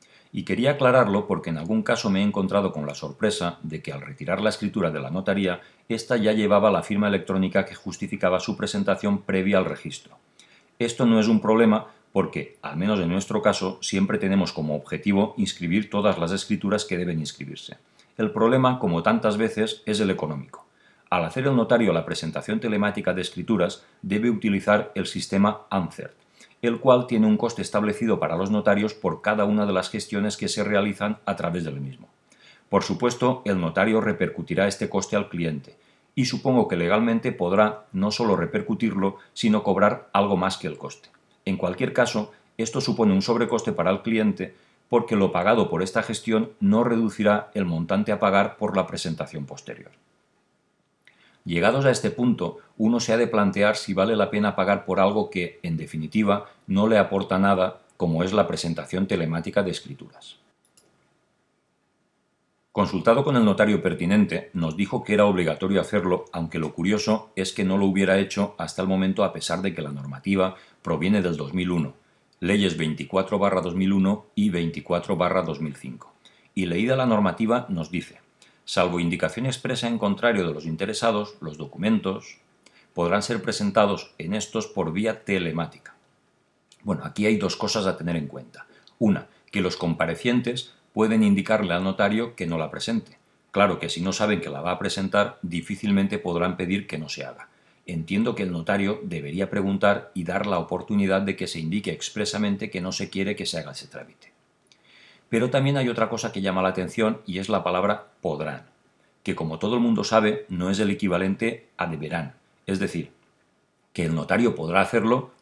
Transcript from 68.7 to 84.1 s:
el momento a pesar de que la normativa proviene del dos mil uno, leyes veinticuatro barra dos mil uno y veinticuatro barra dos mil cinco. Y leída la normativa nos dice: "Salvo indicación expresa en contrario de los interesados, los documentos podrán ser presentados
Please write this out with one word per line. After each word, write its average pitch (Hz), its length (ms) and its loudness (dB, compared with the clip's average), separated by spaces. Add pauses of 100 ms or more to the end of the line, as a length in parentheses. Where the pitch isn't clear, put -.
el 95 60 0
momento 95 360 2
a 92 80 0
pesar 87 300 -4
de 95 120 -2
que 82 80 -6
la 71 80 -8
normativa 71 640 -2 (280)
proviene 90 400 0
del 87 140 -2
dos 71 180 -6
mil 90 180 0
uno, 78 220 -2 (440)
leyes 95 380 0
veinticuatro 78 640 -2
barra 95 240 2
dos 90 120 -4
mil 95 200 2
uno 95 400 2
y 104 160 2
veinticuatro 87 640 -2
barra 90 240 2
dos 80 220 -4
mil 73 120 -6
cinco. - 380 -16 (420)
Y 92 120 -2
leída 104 280 0
la 131 120 2
normativa 113 640 2
nos 82 200 -4
dice: - 300 -8 (460)
"Salvo 87 340 0
indicación 87 460 -2
expresa 123 420 -4
en 117 80 -2
contrario 101 500 0
de 80 60 -2
los 78 140 -10
interesados, 104 720 -2
los 76 160 -12
documentos 95 800 -4 (560)
podrán 87 300 0
ser 110 180 -4
presentados 101 800 0